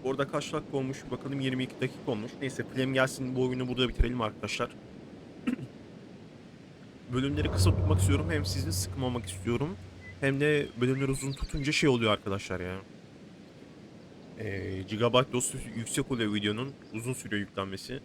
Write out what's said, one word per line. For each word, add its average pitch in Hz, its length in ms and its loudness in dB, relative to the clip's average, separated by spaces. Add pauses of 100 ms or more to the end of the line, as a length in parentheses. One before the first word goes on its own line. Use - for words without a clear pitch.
Bu 127 80 0
arada 135 160 2
kaç - 260 -4
dakika 151 240 -2
olmuş? 131 340 -2
Bakalım, 135 280 -4
yirmi 131 240 0
iki - 180 -6
dakika - 300 -2
olmuş. 110 200 -2 (100)
Neyse, 131 220 -4
Flame 131 300 0
gelsin, 131 420 2
bu 131 60 2
oyunu 127 260 0
burada 123 220 4
bitirelim 120 320 2
arkadaşlar. 107 480 -2 (760)
<clears throat> 247 60 2 (1600)
Bölümleri 139 380 2
kısa 95 240 6
tutmak - 240 4
istiyorum. 139 320 4
Hem 147 140 2
sizi 139 280 -2
sıkmamak 123 520 -2
istiyorum. 123 520 -2 (440)
Hem 139 180 2
de 147 280 4 (140)
bölümleri 131 300 4
uzun 135 200 0
tutunca 139 400 0
şey 156 180 6
oluyor 123 220 6
arkadaşlar 95 480 0
ya. 92 220 -4 (1600)
Ee, 95 480 -4
gigabyte 117 440 6
dostu 123 260 0 (180)
yüksek 117 360 -2
oluyor 113 220 2
videonun. 104 400 0 (200)
Uzun 117 200 -2
sürüyor 104 340 -2
yüklenmesi. 95 580 -6